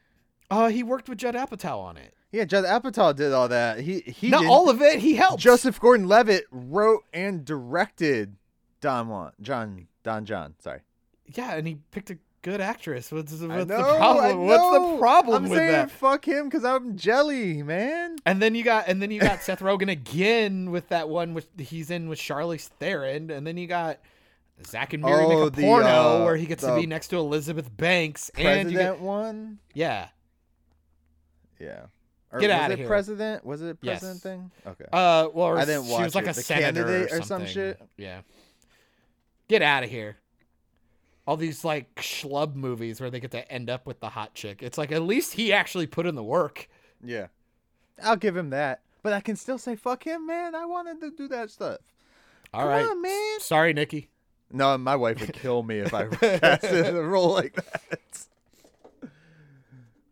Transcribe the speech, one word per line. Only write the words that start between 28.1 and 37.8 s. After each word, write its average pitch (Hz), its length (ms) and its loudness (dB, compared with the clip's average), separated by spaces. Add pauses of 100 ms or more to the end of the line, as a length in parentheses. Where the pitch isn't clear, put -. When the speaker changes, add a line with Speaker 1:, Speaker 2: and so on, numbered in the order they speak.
Speaker 1:
and 190 340 2
you 175 80 -2
Speaker 2:
president 185 200 0
Speaker 1:
get - 20 -16
Speaker 2:
one? 214 580 -8 (160)
Speaker 1:
Yeah. 127 340 -4 (1500)
Speaker 2:
Yeah. 57 280 -16 (460)
Or - 60 -8
Speaker 1:
Get 208 120 2
Speaker 2:
was 180 100 2
Speaker 1:
outta 151 140 0
Speaker 2:
it 170 40 -6
Speaker 1:
here. 131 80 -8
Speaker 2:
president? 208 580 -4
Was 147 160 -10
it 165 220 -10
Speaker 1:
Yes. 120 180 -6
Speaker 2:
president 185 220 -12
thing? 185 280 -14 (160)
Okay. 95 260 -16
Speaker 1:
Uh, 170 420 4
well, 170 140 2
or 165 100 0
Speaker 2:
I 165 60 2
didn't 147 220 -2
Speaker 1:
she 120 40 -8
was 117 100 0
Speaker 2:
watch 143 140 -2
Speaker 1:
like 196 120 -2
Speaker 2:
it. 180 40 -4
Speaker 1:
a - 40 -6
Speaker 2:
The - 80 -8
Speaker 1:
senator 147 220 0 (200)
Speaker 2:
Candidate 185 180 0 (100)
Speaker 1:
or - 40 -2
Speaker 2:
or - 20 -2
some 165 80 -6
Speaker 1:
something. 185 260 -8
Speaker 2:
shit? 190 300 -8 (140)